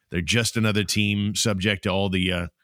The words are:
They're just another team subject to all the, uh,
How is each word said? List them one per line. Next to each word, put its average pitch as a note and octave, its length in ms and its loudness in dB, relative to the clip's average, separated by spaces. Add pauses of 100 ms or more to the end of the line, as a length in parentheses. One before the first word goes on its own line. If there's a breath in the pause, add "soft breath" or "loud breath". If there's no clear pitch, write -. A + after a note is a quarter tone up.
(100)
They're E2+ 100 -2
just G2+ 360 0
another G#2+ 280 2
team G#2 500 0
subject G2+ 500 0
to G#2 40 0
all F#2+ 220 0
the, F2+ 200 0
uh, F2 160 -2 (180)